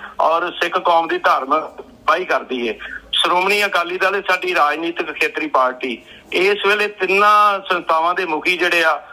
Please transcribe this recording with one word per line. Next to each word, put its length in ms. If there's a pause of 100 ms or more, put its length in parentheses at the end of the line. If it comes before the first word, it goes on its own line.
(200)
ਔਰ 320
ਸਿੱਖ 280
ਕੌਮ 280
ਦੀ 100
ਧਾਰਮਿਕ 460
ਅਗਵਾਈ 600
ਕਰਦੀ 440
ਹੈ, 40 (400)
ਸ਼੍ਰੋਮਣੀ 520
ਅਕਾਲੀ 320
ਦਲ, 180
ਇਹ 60
ਸਾਡੀ 340
ਰਾਜਨੀਤਿਕ 560
ਖੇਤਰੀ 360
ਪਾਰਟੀ। 540 (320)
ਇਸ 320
ਵੇਲੇ 220
ਤਿੰਨਾਂ 720 (140)
ਸੰਸਥਾਵਾਂ 400
ਦੇ 120
ਮੁਖੀ 320
ਜਿਹੜੇ 260
ਆ, 180 (120)